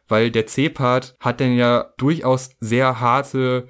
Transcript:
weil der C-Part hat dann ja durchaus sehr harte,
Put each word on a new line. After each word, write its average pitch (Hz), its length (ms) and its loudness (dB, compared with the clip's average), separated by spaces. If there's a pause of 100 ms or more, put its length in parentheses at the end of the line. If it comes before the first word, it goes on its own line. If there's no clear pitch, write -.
weil 113 240 2
der 113 160 0
C-Part 131 720 -2
hat 123 220 -4
dann 123 160 2
ja 120 300 2 (120)
durchaus 131 520 0 (100)
sehr 120 400 0
harte, 127 680 0